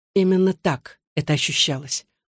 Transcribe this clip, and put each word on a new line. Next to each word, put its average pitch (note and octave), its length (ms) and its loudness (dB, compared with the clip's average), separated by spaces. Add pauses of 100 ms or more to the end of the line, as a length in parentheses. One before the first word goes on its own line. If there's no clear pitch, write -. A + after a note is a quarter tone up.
(140)
Именно F#3 400 4
так — - 440 -6 (160)
это D3+ 200 -2
ощущалось. C#3 720 -4 (260)